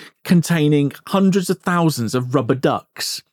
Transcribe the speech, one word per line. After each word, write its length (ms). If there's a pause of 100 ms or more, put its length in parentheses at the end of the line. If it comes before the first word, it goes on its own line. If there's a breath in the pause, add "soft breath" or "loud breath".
(240 loud breath)
containing 680 (140)
hundreds 440
of 100
thousands 560
of 180
rubber 220
ducks 640 (100)